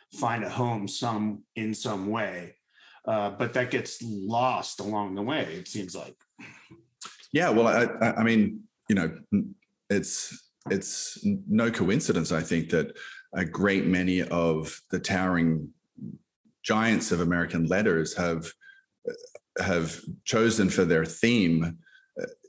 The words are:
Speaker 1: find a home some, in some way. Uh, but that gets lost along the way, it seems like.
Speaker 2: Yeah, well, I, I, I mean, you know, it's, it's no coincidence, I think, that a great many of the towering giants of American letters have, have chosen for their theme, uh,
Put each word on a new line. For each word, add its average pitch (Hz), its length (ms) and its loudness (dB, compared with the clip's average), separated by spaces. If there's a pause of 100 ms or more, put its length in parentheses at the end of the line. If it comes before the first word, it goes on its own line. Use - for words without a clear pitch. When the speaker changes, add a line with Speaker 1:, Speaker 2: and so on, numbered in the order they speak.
(180)
Speaker 1:
find 117 260 -2
a 98 60 -6
home 117 380 -2
some, 107 560 -4 (120)
in 110 180 -4
some 101 360 -4
way. 95 460 -4 (500)
Uh, 104 260 0
but 117 220 -4
that 123 160 0
gets - 320 -4
lost 113 760 -2
along 101 340 -4
the 101 80 -6
way, 127 220 -2 (120)
it 180 120 -12
seems 92 280 -10
like. - 200 -14 (1160)
Speaker 2:
Yeah, 160 160 4
well, 117 180 6
I, 110 160 6 (200)
I, 113 180 2
I - 20 4
mean, 110 380 4 (280)
you 107 60 4
know, 82 160 2 (800)
it's, - 640 -4 (200)
it's - 480 -4 (280)
no 113 220 2
coincidence, 92 600 0
I 80 100 2
think, 82 280 -2
that 78 260 0 (400)
a 92 80 0
great 95 420 2
many 90 380 2
of 82 560 -2 (100)
the 92 100 -2
towering 85 720 0 (920)
giants 110 480 2
of 85 80 2
American 85 460 0
letters 87 500 2
have, 85 320 -2 (1120)
have 87 400 -2 (240)
chosen 110 460 4
for 92 160 4
their 82 200 4
theme, 82 720 2 (440)
uh, 85 40 -6 (240)